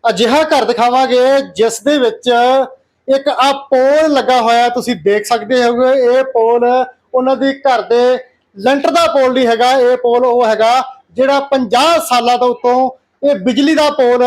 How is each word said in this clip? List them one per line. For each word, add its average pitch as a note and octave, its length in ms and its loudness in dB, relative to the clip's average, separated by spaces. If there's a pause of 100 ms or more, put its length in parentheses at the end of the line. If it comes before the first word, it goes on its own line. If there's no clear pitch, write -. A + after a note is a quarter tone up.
ਅਜਿਹਾ A#3+ 340 0
ਘਰ D4+ 220 0
ਦਿਖਾਵਾਂਗੇ B3 760 0 (140)
ਜਿਸ A3+ 260 -2
ਦੇ D4 160 0
ਵਿੱਚ A#3+ 320 -2 (840)
ਇੱਕ C4+ 120 -2
ਆਹ C4+ 260 0
ਪੋਲ C#4 600 0
ਲੱਗਾ B3+ 280 0
ਹੋਇਆ, A#3 280 2
ਤੁਸੀਂ A#3+ 260 -4
ਦੇਖ G3+ 300 -2
ਸਕਦੇ A#3+ 380 -2
ਹੋਗੇ, B3 560 0
ਇਹ C4+ 40 0
ਪੋਲ A#3+ 640 0 (280)
ਉਹਨਾਂ B3+ 220 0
ਦੀ C4+ 180 -2
ਘਰ C4 280 -2
ਦੇ B3 360 0 (420)
ਲੈਂਟਰ C#4 320 0
ਦਾ E4+ 160 2
ਪੋਲ C4+ 260 0
ਨਹੀਂ B3+ 140 0
ਹੈਗਾ, A#3 240 0
ਇਹ B3+ 260 2
ਪੋਲ A#3+ 280 0
ਉਹ A#3+ 200 0
ਹੈਗਾ A3 380 0 (280)
ਜਿਹੜਾ C4+ 280 0
ਪੰਜਾਹ C#4 600 0
ਸਾਲਾਂ A#3+ 380 0
ਤੋਂ B3 100 0
ਉੱਤੋਂ B3 440 0 (380)
ਇਹ C#4+ 60 0
ਬਿਜਲੀ B3+ 400 0
ਦਾ D4 140 2
ਪੋਲ B3 380 0